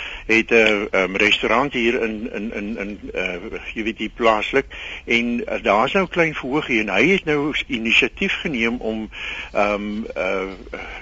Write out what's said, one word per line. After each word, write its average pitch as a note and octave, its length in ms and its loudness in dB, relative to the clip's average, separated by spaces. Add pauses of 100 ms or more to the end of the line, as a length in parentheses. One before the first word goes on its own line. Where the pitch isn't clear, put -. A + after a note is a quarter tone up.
(260)
het A2 240 4
'n, G#2+ 400 4
ehm, F#2+ 260 2
restaurant A2+ 560 2
hier A#2 300 2
in, A2 300 -4
in, G#2+ 220 -6
in, G#2+ 240 -6
in, G2+ 200 -8 (160)
eh, F#2 200 -2 (400)
jy A2+ 100 -4
weet, A2 140 -4
hier G#2+ 160 -4
plaaslik A2+ 520 4 (400)
en, A#2+ 400 0
eh, G2+ 160 -4
daar G#2+ 240 6
is C3+ 60 -4
nou F#3+ 120 2
'n E3+ 40 -4
klein D#3+ 260 0
verhoogie C#3 460 0
en G#2+ 80 -2
hy G2+ 200 4
het F#3+ 160 4
nou D3 300 0
s-, - 140 -2
inisiatief A2+ 640 0 (100)
geneem A#2 360 0
om, A2 320 -4 (420)
ehm, G#2 520 0 (100)
eh, F#2+ 340 -2 (540)